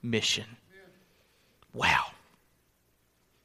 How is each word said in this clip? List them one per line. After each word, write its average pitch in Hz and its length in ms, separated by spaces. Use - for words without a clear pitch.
mission. 113 420
Wow. - 320